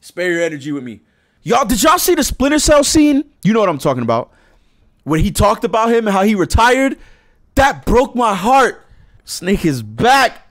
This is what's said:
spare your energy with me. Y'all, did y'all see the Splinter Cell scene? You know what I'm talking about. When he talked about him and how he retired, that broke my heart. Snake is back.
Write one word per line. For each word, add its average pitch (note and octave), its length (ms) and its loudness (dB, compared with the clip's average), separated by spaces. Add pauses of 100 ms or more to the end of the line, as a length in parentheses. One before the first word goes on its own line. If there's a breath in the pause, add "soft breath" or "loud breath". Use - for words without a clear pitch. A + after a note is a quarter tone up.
spare F3+ 300 -6
your E3+ 120 -2
energy D3+ 280 -6
with C#3+ 120 -8
me. A2+ 180 -16 (420)
Y'all, A#3+ 220 0
did G#3 160 -2
y'all D#4 160 4
see F4+ 160 0
the D#4 100 0
Splinter C#4+ 360 -2
Cell D4 240 4
scene? D4 400 2 (200)
You G3+ 100 2
know A3+ 60 2
what G3+ 100 2
I'm D#3 80 -2
talking C3 260 -2
about. A#2 280 -2 (720)
When D#3+ 180 -2
he F#3+ 100 0
talked G#3 320 0
about A3+ 260 -2
him A3+ 180 0
and G3 80 0
how F#3+ 80 0
he G#3+ 120 2
retired, B3 640 0 (560 soft breath)
that C4+ 300 0
broke A#3 300 0
my A3+ 200 0
heart. A#3 500 0 (380)
Snake - 420 -4
is C3+ 160 -2
back. A3+ 680 0